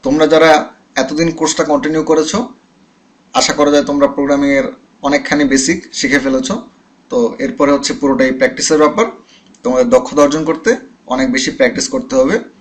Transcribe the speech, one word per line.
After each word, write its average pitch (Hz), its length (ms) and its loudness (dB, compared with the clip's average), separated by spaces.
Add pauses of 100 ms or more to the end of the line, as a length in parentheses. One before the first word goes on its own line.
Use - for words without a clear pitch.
তোমরা 151 300 2
যারা 160 180 6 (500)
এতদিন 160 280 -2 (100)
কোর্সটা 156 320 -2
কন্টিনিউ 151 320 0
করেছো, 160 500 -2 (840)
আশা 143 140 -2
করা 147 180 2
যায় 143 180 2
তোমরা 143 260 2
প্রোগ্রামিংয়ের 139 520 0 (400)
অনেকখানি 147 440 0
বেসিক 135 280 0 (140)
শিখে 135 320 -2
ফেলেছো। 135 300 -2 (540)
তো 123 80 -2 (220)
এরপরে 139 360 0
হচ্ছে 139 180 -4
পুরোটাই 131 460 0
প্র্যাকটিসের 139 440 0
ব্যাপার, 208 220 2 (580)
তোমাদের 123 260 0
দক্ষতা 139 320 2
অর্জন 147 280 2
করতে 160 200 -2 (440)
অনেক 131 220 -2
বেশি - 160 -2
প্র্যাকটিস 120 420 0
করতে 127 260 -6
হবে। 143 160 2 (260)